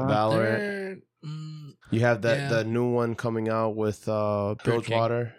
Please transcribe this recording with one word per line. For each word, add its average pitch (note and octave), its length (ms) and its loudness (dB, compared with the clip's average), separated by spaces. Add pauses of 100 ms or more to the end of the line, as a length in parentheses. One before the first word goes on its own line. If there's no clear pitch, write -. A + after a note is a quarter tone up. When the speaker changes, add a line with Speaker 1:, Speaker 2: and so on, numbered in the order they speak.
Speaker 1:
Va-, G#2+ 40 2
Valorant. A2 460 2
Speaker 2:
They're, F#3+ 400 -6 (260)
mm, D#3 460 -12 (220)
Speaker 1:
You A2+ 80 0
have A#2 220 2
that, A2+ 160 2
Speaker 2:
yeah. C#3 100 -4
Speaker 1:
the A2+ 160 2
new A#2+ 260 0
one A#2 240 0
coming A2+ 340 -2
out A2 280 0
with, G#2+ 320 -2
uh, G#2 400 0
Speaker 2:
Rune G#2+ 80 -2
King. - 80 -18
Speaker 1:
Bilgewater. A#2 760 0